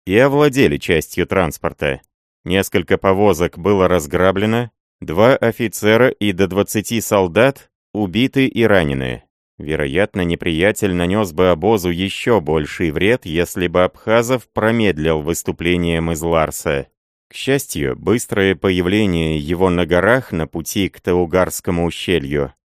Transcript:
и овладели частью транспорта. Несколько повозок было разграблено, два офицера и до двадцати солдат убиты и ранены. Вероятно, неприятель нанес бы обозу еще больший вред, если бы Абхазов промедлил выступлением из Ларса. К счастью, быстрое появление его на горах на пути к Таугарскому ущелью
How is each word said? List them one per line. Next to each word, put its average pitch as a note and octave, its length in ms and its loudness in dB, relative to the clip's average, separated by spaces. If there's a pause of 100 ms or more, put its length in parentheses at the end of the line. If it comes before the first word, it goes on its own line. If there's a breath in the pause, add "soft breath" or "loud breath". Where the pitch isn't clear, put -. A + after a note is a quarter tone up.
и F#2+ 120 2
овладели C3+ 600 4
частью E2+ 500 -2
транспорта. D2+ 720 -2 (460)
Несколько F#2+ 520 0
повозок F#2+ 600 2
было F#2 320 2
разграблено, F#2+ 840 0 (300)
два G#2+ 340 4
офицера A2+ 720 2
и G#2 240 -2
до F2+ 160 0
двадцати G2+ 540 -2
солдат G#2 720 2 (220)
убиты A2+ 540 0
и A#2 160 0
ранены. C#2 600 0 (340)
Вероятно, D2+ 640 -2
неприятель F2 720 -2
нанес F2+ 400 -2
бы F2+ 160 2
обозу F2+ 400 0
еще F#2+ 500 -2
больший D#2 520 -2
вред, F#2+ 340 -2
если F2 420 -2
бы F2+ 160 0
Абхазов A#2 720 0
промедлил F#2 640 0
выступлением E2+ 920 -2
из D#2+ 120 -6
Ларса. D#2 640 -2 (400)
К - 60 -20
счастью, D2 640 -4
быстрое F#2+ 560 0
появление F2 840 0
его F2 320 0
на F2 160 0
горах G2 440 2
на D#2+ 140 -4
пути E2+ 440 -4
к - 120 -16
Таугарскому F2 800 -2
ущелью C#2+ 720 -2 (120)